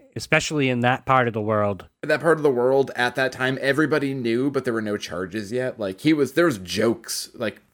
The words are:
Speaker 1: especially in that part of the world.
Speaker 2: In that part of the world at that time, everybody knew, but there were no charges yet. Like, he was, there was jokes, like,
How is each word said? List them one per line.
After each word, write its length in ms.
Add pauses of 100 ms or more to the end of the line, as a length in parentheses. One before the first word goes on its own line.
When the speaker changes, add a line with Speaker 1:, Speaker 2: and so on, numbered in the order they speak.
(160)
Speaker 1:
especially 520
in 140
that 240
part 220
of 80
the 60
world. 460 (140)
Speaker 2:
In 80
that 120
part 160
of 60
the 60
world 460
at 200
that 160
time, 300
everybody 540
knew, 340
but 160
there 80
were 80
no 160
charges 540
yet. 280
Like, 220
he 100
was, 220
there 140
was 100
jokes, 800
like, 260 (120)